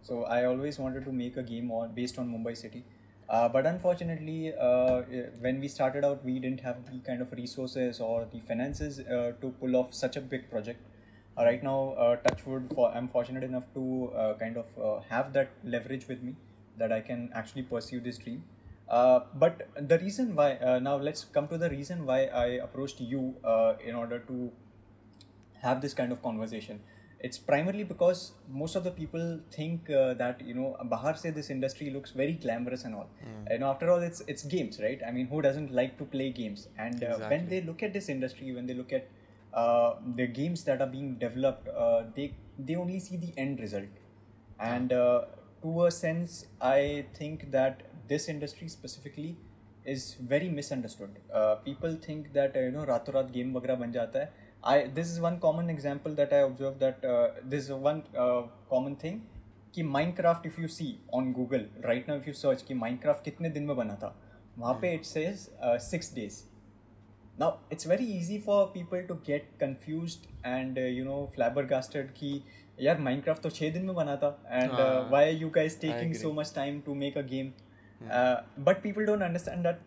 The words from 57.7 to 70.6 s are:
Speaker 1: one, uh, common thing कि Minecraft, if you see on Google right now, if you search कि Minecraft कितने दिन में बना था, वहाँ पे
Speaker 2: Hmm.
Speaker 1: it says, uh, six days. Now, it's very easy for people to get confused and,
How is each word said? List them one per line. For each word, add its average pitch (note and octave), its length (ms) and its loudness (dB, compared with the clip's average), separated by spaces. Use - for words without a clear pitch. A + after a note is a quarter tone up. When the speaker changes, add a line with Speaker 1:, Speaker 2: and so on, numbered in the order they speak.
Speaker 1:
one, C#3+ 300 2
uh, B2 260 4
common C3+ 280 2
thing G3+ 240 -6
कि E3+ 160 -2
Minecraft, E3+ 560 4
if D#3+ 120 -8
you D#3+ 100 -4
see C3 320 -8
on B2+ 200 0
Google B2 320 -2
right B2 220 0
now, D3+ 80 -4
if C3+ 120 -6
you C#3+ 80 -8
search C3+ 340 0
कि C3 120 -2
Minecraft B2+ 440 0
कितने E3 300 -4
दिन D3 160 -4
में C3+ 60 0
बना G#2+ 260 -2
था, G#2 120 -8
वहाँ B2 240 0
पे F3+ 80 2
Speaker 2:
Hmm. D#3+ 100 -2
Speaker 1:
it - 60 -14
says, F3 420 -4
uh, A#2+ 160 4
six - 400 -6
days. G#2 240 -10
Now, D#3+ 220 2
it's E3 140 -8
very G3 200 4
easy G3 340 -2
for G3+ 300 4
people F3+ 400 -4
to F3 60 -6
get D3 220 0
confused D#3 680 -4
and, C3 320 -2